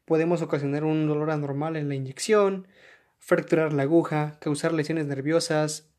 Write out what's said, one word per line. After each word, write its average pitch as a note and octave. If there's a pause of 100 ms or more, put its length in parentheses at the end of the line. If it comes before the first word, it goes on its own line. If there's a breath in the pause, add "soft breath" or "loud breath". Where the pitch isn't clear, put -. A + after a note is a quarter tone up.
Podemos E3
ocasionar D3
un D#3
dolor D3+
anormal D3
en D3
la C#3+
inyección, F#3+ (520 soft breath)
fracturar D#3+
la C#3+
aguja, D3+
causar D#3
lesiones D#3+
nerviosas, D3+